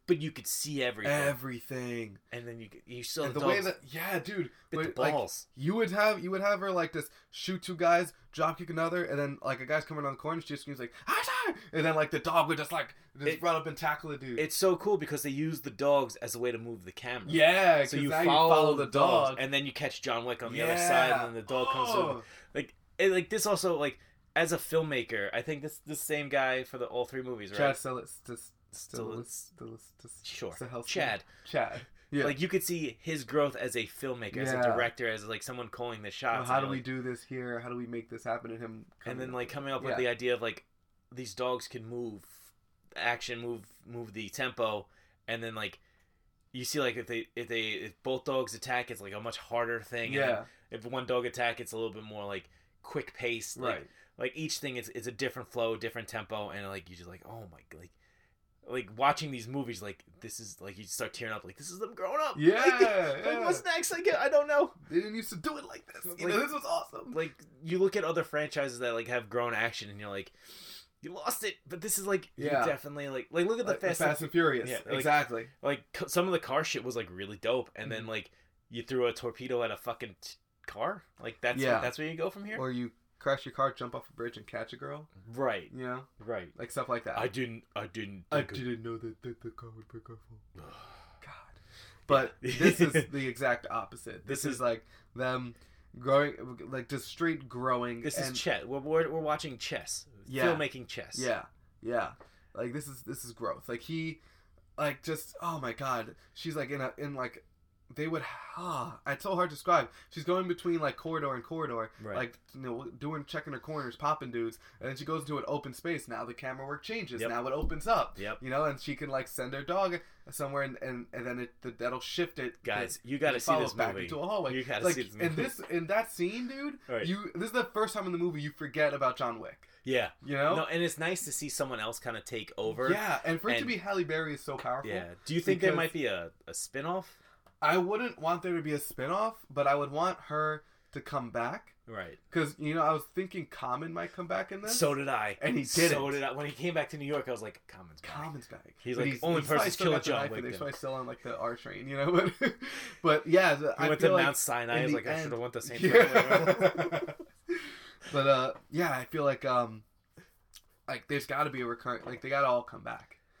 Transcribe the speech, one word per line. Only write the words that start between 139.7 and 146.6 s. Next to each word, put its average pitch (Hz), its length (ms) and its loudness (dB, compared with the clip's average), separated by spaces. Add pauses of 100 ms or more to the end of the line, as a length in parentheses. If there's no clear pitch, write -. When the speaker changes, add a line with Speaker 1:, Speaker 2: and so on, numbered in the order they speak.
Speaker 2:
would 143 160 0
want 175 260 2 (100)
her 151 360 0 (300)
to 143 80 -8
come 131 300 -4
back. 123 440 -4 (120)
Speaker 1:
Right. 95 300 -8 (120)
Speaker 2:
'Cause, 151 300 0
you 151 140 -2
know, 165 80 2
I 151 100 6
was 151 120 2 (120)
thinking 185 300 -4
Common 139 480 -4
might 170 200 -6
come 180 140 -8
back 190 240 -2
in 196 100 -8
this. 220 160 -2
Speaker 1:
So 151 160 4
did 139 140 -2
I. 107 340 -2
Speaker 2:
And 143 160 0
he 143 60 0
Speaker 1:
So 147 180 2
Speaker 2:
didn't. 143 300 4
Speaker 1:
did 139 120 -2
I. 131 100 -2
When 143 120 -4
he 143 60 -6
came 147 220 -4